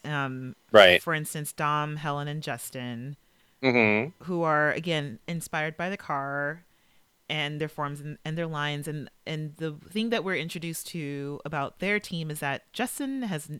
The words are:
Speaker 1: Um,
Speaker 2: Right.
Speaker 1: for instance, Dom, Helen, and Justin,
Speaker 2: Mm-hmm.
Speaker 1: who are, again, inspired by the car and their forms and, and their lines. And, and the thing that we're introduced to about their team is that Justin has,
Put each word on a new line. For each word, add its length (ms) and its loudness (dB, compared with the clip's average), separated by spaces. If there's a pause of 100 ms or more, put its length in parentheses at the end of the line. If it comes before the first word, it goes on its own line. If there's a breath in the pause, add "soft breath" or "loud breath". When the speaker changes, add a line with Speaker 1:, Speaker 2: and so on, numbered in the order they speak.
Speaker 1:
Um, 520 -4 (160)
Speaker 2:
Right. 300 12
Speaker 1:
for 120 0
instance, 380 -4
Dom, 440 0
Helen, 320 -4
and 140 -6
Justin, 720 -8 (460)
Speaker 2:
Mm-hmm. 640 4
Speaker 1:
who 180 -2
are, 300 4
again, 540 -4
inspired 520 -6
by 100 -4
the 80 -6
car 680 -4 (680)
and 280 -4
their 120 -2
forms 320 -6
and, 200 -10
and 140 -4
their 100 -2
lines. 400 -4
And, 220 -8 (180)
and 300 -6
the 160 -4 (160)
thing 220 -2
that 120 0
we're 140 -2
introduced 520 -6
to 580 -6
about 320 -4
their 200 0
team 320 -6
is 100 -8
that 340 -4
Justin 480 -4
has, 380 -4